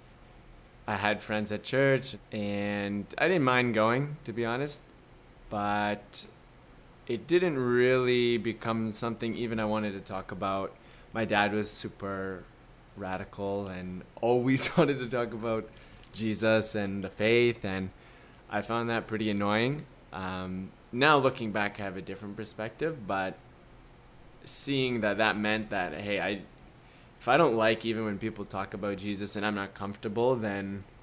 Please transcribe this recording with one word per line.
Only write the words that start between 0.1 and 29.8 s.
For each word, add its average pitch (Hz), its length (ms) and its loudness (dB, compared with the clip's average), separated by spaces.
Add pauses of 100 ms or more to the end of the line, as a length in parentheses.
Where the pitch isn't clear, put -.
I 107 80 -2
had 104 260 0
friends 107 300 -2
at 107 100 -4
church, 135 540 2 (160)
and 101 760 -2 (100)
I 151 120 2
didn't 175 160 4
mind 123 320 4
going, 131 480 2
to 113 100 -10
be 117 100 -2
honest, 127 380 -4 (680)
but 104 760 -2 (800)
it 117 220 -4
didn't 170 320 4
really 123 760 4
become 113 540 -2
something 113 440 -4
even 113 240 -4
I 107 60 0
wanted 107 260 0
to 98 80 -8
talk 95 320 -10
about. 98 420 -2 (400)
My 113 120 0
dad 101 280 4
was 104 160 0
super 95 760 -8 (540)
radical 98 720 -4
and 92 340 -8 (180)
always 123 580 4
<laughs> - 0 -
wanted 143 200 4
to 127 100 -6
talk 120 240 -2
about 110 380 -4 (420)
Jesus 110 600 2
and 98 300 -2
the 92 60 -6
faith, 120 540 4
and 95 280 -4 (580)
I 104 140 -2
found 117 260 -2
that 113 160 0
pretty 107 240 -2
annoying. 107 560 2 (260)
Um, 92 600 -6 (200)
now 143 260 6
looking 131 340 2
back, 101 280 -2
I 104 40 -6
have 95 140 -6
a 95 40 -10
different 101 340 -10
perspective, 113 680 -6
but 95 320 -2 (1080)
seeing 131 560 -2
that 101 160 2
that 107 200 4
meant 107 320 0
that, 90 240 -2
hey, 101 260 -4
I, 90 100 -2 (880)
if - 80 -6
I 127 100 6
don't 147 180 6
like 110 300 4
even 110 200 0
when 101 120 -2
people 107 280 -6
talk 98 280 -6
about 101 240 -4
Jesus 101 380 -4
and 104 100 -2
I'm 104 100 0
not 98 180 -4
comfortable, 113 640 0